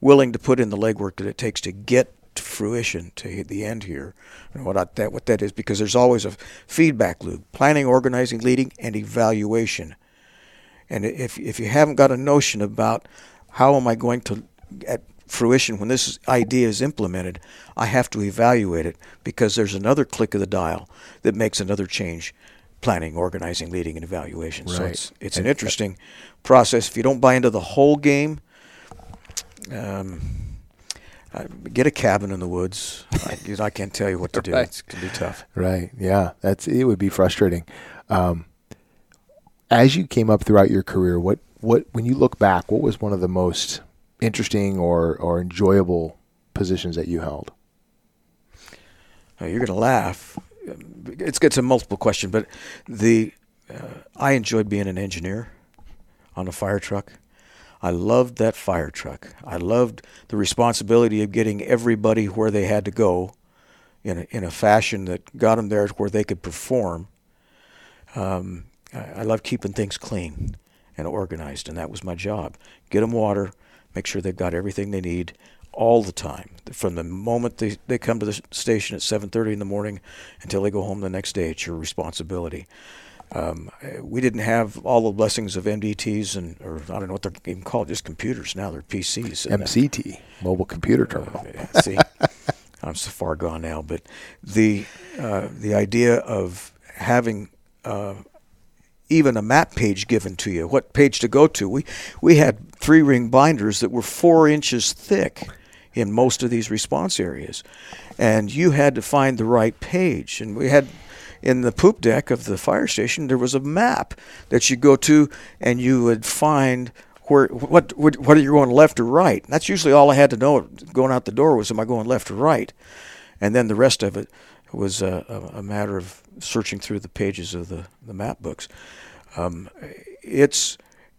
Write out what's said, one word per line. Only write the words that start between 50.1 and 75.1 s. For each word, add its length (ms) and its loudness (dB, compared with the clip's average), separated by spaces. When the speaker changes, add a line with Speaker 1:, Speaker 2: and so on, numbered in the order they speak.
Speaker 1:
It's, 360 -6
it's 160 4
a 40 2
multiple 360 0
question, 320 -2
but 160 -2
the, 460 2
uh, 320 -18
I 160 2
enjoyed 380 0
being 180 -2
an 80 -6
engineer 540 -8
on 140 -8
a 40 -10
fire 280 -2
truck. 320 -8
I 80 -2
loved 480 0
that 180 0
fire 340 -4
truck. 440 -16
I 140 -8
loved 440 -2
the 80 -8
responsibility 880 2
of 80 -4
getting 320 -2
everybody 640 2
where 240 0
they 140 0
had 220 0
to 40 -8
go 440 0
in 160 -6
a, 120 -10
in 140 -6
a 60 -6
fashion 540 2
that 320 -10
got 220 2
'em 100 -4
there 200 0
where 220 -4
they 140 0
could 180 -8
perform. 640 -6
Um, 480 -6
I, 260 -14
I 20 -8
loved 220 -2
keeping 300 -6
things 240 -6
clean 580 -8
and 100 -8
organized, 640 -8
and 80 -12
that 140 -10
was 120 -16
my 120 -10
job. 420 -8
Get 140 0
'em 100 -2
water, 400 -2
make 120 -8
sure 160 -8
they've 120 -6
got 200 -4
everything 360 -6
they 120 -6
need 320 -6